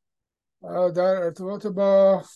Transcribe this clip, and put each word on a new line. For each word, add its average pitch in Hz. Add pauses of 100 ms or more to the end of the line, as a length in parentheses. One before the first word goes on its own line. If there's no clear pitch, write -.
(640)
اه، 175
در 180
ارتباط 190
با، 196 (120)